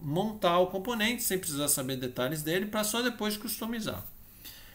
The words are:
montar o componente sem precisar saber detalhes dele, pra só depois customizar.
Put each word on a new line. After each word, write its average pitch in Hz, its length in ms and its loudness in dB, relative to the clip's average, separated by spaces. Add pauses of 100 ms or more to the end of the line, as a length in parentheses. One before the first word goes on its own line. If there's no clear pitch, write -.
montar 175 580 2
o 185 100 8
componente 226 540 0
sem 185 160 0
precisar 147 300 0
saber 135 280 2
detalhes 131 460 -2
dele, 180 240 0
pra 214 180 0
só 233 180 0
depois 214 340 0
customizar. 220 680 -4 (720)